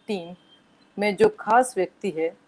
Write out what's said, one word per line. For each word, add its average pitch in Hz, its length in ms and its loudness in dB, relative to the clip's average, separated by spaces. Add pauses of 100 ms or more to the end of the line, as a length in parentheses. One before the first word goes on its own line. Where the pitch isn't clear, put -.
टीम 180 260 -8 (640)
में 202 180 0
जो 214 140 6 (100)
खास 254 380 2
व्यक्ति 190 340 -4
है 160 220 -4 (140)